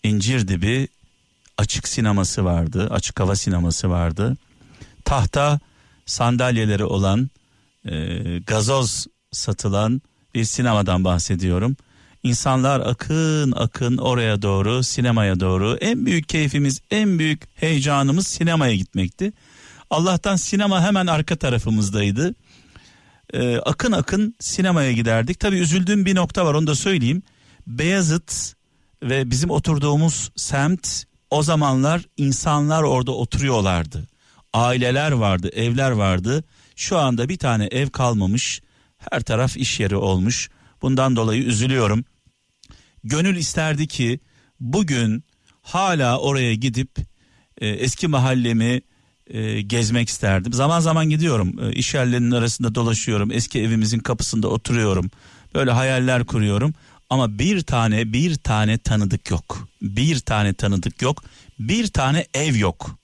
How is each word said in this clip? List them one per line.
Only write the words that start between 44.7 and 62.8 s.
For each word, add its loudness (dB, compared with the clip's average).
hala 0
oraya 0
gidip, -4
e, -6
eski -4
mahallemi, 2
e, -4
gezmek 0
isterdim. 0
Zaman 2
zaman 2
gidiyorum, 2
e, -2
iş -2
yerlerinin 2
arasında 0
dolaşıyorum. 0
Eski -2
evimizin 2
kapısında -2
oturuyorum. 0
Böyle 2
hayaller 2
kuruyorum. 0
Ama 0
bir 2
tane, 0
bir 2
tane 0
tanıdık -2
yok. -6
Bir 0
tane 0
tanıdık -2
yok. 0
Bir -2
tane 0
ev 0
yok. -2